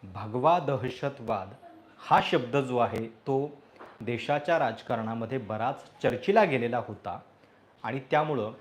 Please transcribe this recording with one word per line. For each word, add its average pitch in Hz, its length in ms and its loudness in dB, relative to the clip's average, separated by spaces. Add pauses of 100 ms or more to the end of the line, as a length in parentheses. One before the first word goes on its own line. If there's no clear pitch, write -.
भगवा 110 560 2
दहशतवाद 123 880 -4 (480)
हा 165 260 4
शब्द 131 340 0
जो 127 200 0
आहे, 113 300 0
तो 139 440 -4 (500)
देशाच्या 143 580 0
राजकारणामध्ये 113 800 -2
बराच 110 680 -6
चर्चेला 202 400 4
गेलेला 123 340 2
होता 107 420 -8 (640)
आणि 117 160 -4 (120)
त्यामुळं 147 500 2